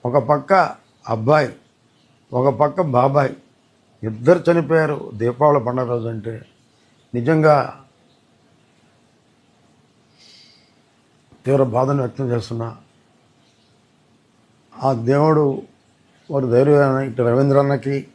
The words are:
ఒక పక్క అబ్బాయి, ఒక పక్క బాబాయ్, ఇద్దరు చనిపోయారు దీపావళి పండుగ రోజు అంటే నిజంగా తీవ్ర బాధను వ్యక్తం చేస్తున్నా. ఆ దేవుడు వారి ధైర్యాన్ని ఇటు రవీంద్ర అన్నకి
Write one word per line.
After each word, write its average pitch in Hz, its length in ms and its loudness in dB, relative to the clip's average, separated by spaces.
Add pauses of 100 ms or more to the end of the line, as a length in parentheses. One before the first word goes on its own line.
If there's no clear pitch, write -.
ఒక 123 100 -2 (140)
పక్క 147 220 0 (600)
అబ్బాయి, 127 360 2 (880)
ఒక 131 100 2 (120)
పక్క 147 200 0 (160)
బాబాయ్, 139 340 2 (800)
ఇద్దరు 120 380 2
చనిపోయారు 160 500 0 (240)
దీపావళి 131 460 2
పండుగ 123 260 -4
రోజు 117 200 -4
అంటే 110 220 -10 (840)
నిజంగా 156 380 2 (4000)
తీవ్ర 135 200 2 (120)
బాధను 135 280 0
వ్యక్తం 127 300 -6
చేస్తున్నా. 117 340 -8 (2000)
ఆ 135 180 -2 (200)
దేవుడు 147 360 2 (840)
వారి 139 260 -4
ధైర్యాన్ని 139 560 2
ఇటు 123 180 -4
రవీంద్ర 135 340 2
అన్నకి 139 320 -4 (180)